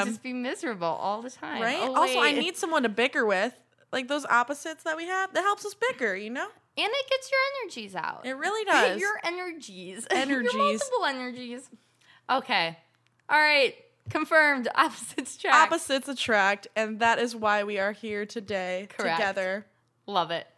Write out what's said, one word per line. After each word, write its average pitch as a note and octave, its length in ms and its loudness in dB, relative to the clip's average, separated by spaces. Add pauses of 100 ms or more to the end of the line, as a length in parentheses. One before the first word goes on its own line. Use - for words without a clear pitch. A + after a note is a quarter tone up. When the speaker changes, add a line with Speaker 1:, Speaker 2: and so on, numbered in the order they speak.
Speaker 1:
would G3+ 60 -2
just A3 120 -10
be B3+ 100 -8
miserable B3 540 -4
all F#3+ 340 -2
the B3 120 -12
time. - 280 -8
Speaker 2:
Right? A#3+ 200 0
Speaker 1:
Oh, C4 160 -2
Speaker 2:
Also, C4 240 4
I C#4+ 100 6
Speaker 1:
wait. C#4+ 80 2
Speaker 2:
need - 180 -2
someone D#4+ 280 0
to A#3 40 2
bicker A#3 380 0
with. G#3 260 2 (380)
Like, B3+ 160 -2
those C#4+ 180 -2
opposites C#4 600 0
that D#4+ 120 -2
we E4 100 -8
have, F#4+ 280 -2
that D#4 60 2
helps G4+ 260 0
us G4+ 80 -8
bicker, C4+ 400 -2
you G#3 160 -6
know? D4 160 -6
Speaker 1:
And - 420 -6
it C5+ 220 -2
gets C5 180 -2
your C5+ 120 2 (240)
energies G#3+ 320 -12
out. - 280 -6
Speaker 2:
It F3 100 -6
really G4 300 -2
Speaker 1:
<laughs> G4 60 -2
Speaker 2:
does. G#3+ 300 4
Speaker 1:
Your G#4 240 -2
energies. B3 840 -8
<laughs> - 40 -10
Speaker 2:
Energies. C4 400 2
Speaker 1:
Your A3 120 0
multiple B4+ 420 0
energies. B3 640 -6 (600)
Okay. G3 480 0 (500)
All D4+ 120 6
right. D4 340 6 (360)
Confirmed. D4+ 600 4
<laughs> - 40 -10
Opposites - 600 -2
attract. E4+ 200 4 (160)
Speaker 2:
Opposites C#4 360 0
attract, G3+ 680 2
and A3 240 -2
that A#3 180 4
is A#3 160 -2
why G#3 300 2
we G3+ 160 -2
are G3 100 0
here G#3 360 -6
today F#3+ 600 -6 (100)
Speaker 1:
Correct. F3 220 0
Speaker 2:
together. G3 480 -2 (400)
Speaker 1:
Love F3+ 240 0
it. E3+ 160 -4 (120)